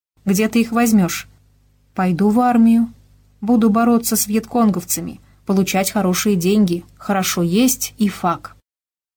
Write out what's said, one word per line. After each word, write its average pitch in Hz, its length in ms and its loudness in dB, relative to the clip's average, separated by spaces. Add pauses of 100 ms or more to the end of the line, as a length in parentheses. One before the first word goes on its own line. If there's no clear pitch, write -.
(240)
Где 202 240 0
ты 233 140 0
их 226 100 -4
возьмёшь?" 220 560 0 (640)
"Пойду 185 360 0
в 220 100 2
армию. 233 480 4 (540)
Буду 226 260 2
бороться 233 480 0
с - 100 -2
вьетконговцами, 208 920 -2 (240)
получать 190 460 -2
хорошие 190 460 0
деньги, 175 480 0 (120)
хорошо 190 460 -4
есть 202 560 0
и 208 100 0
фак". - 480 -6 (600)